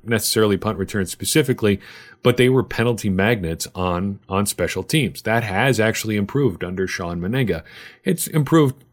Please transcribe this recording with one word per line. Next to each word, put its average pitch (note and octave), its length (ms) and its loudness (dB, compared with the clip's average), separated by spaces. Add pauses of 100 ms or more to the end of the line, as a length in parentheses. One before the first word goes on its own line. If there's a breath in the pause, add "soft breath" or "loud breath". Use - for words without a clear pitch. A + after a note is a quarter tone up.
necessarily G#2+ 540 2
punt G#2 200 -4
returns F#2+ 340 -4
specifically, A2+ 680 0 (440 loud breath)
but B2 140 4
they B2+ 120 6
were C3 140 4
penalty A2+ 460 -2
magnets F#2+ 680 0
on, F#2 520 -2
on G2 180 0
special F#2+ 380 -2
teams. C3+ 380 -2
That A2+ 220 0
has G#2+ 360 2
actually A2 360 0
improved G2+ 480 0
under F#2 240 -4
Sean F2 340 -6
Menenga. G2 420 -2 (400 loud breath)
It's F#3 240 -2
improved D3+ 640 2